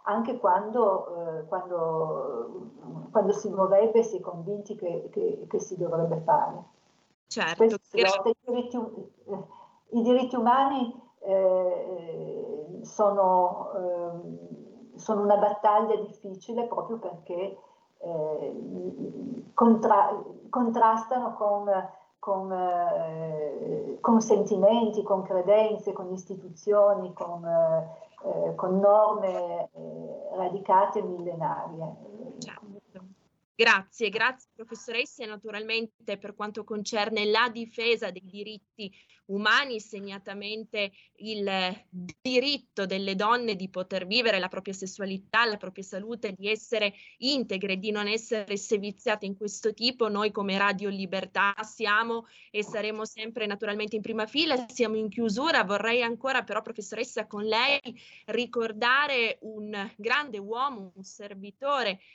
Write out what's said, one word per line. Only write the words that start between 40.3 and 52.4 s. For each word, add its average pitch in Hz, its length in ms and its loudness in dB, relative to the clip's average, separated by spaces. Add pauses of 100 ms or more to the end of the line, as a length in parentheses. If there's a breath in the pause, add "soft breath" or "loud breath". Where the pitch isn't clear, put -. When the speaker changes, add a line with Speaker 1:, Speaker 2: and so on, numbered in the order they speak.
Speaker 2:
il 202 340 -4 (720)
diritto 254 640 0
delle 196 280 -2
donne 220 420 0
di 185 120 -8
poter 185 380 -6
vivere 226 320 2
la 180 100 -2
propria 190 240 -8
sessualità, 190 720 -2
la 208 140 -2
propria 190 260 -12
salute, 220 480 -8
di 196 160 -8
essere 214 460 -2 (240 loud breath)
integre, 202 580 -2
di 202 140 -6
non 208 160 -2
essere 208 500 -4
seviziate 208 720 -2
in 196 100 -8
questo 208 380 -4
tipo, 233 340 0
noi 208 220 0
come 196 260 -2
Radio 202 320 0
Libertà 190 640 -2 (100)
siamo 226 600 0 (260 soft breath)